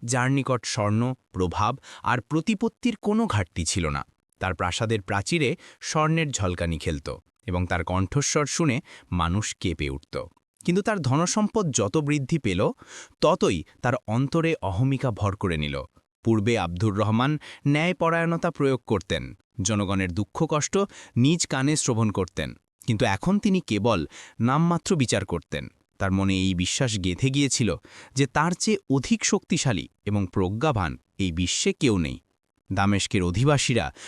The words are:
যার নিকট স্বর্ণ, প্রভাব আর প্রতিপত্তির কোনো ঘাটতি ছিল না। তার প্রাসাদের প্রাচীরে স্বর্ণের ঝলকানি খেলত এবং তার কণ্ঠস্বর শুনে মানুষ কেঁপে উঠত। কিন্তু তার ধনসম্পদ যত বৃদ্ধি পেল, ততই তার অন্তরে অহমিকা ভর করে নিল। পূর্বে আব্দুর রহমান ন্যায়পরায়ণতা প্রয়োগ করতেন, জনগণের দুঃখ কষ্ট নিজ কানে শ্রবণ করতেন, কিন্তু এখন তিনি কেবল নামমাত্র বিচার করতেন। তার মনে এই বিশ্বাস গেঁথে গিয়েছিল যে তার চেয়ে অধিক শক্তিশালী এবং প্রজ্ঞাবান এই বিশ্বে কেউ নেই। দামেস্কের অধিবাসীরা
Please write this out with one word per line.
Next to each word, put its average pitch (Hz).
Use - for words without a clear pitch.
যার 123
নিকট 131
স্বর্ণ, 110
প্রভাব 104
আর 120
প্রতিপত্তির 220
কোনো 214
ঘাটতি 95
ছিল 82
না। 71
তার 92
প্রাসাদের 104
প্রাচীরে 131
স্বর্ণের 156
ঝলকানি 87
খেলত 76
এবং 90
তার 87
কণ্ঠস্বর 113
শুনে 151
মানুষ 87
কেঁপে 78
উঠত। -
কিন্তু 180
তার 214
ধনসম্পদ 175
যত 110
বৃদ্ধি 147
পেল, 107
ততই 156
তার 123
অন্তরে 147
অহমিকা 127
ভর 98
করে 87
নিল। 71
পূর্বে 113
আব্দুর 92
রহমান 117
ন্যায়পরায়ণতা 165
প্রয়োগ 135
করতেন, 90
জনগণের 95
দুঃখ 104
কষ্ট 151
নিজ 147
কানে 143
শ্রবণ 113
করতেন, 87
কিন্তু 110
এখন 170
তিনি 190
কেবল 101
নামমাত্র 160
বিচার 110
করতেন। 76
তার 95
মনে 95
এই 95
বিশ্বাস 107
গেঁথে 95
গিয়েছিল 135
যে 139
তার 160
চেয়ে 214
অধিক 135
শক্তিশালী 131
এবং 101
প্রজ্ঞাবান 101
এই 92
বিশ্বে 90
কেউ 110
নেই। 69
দামেস্কের 98
অধিবাসীরা 113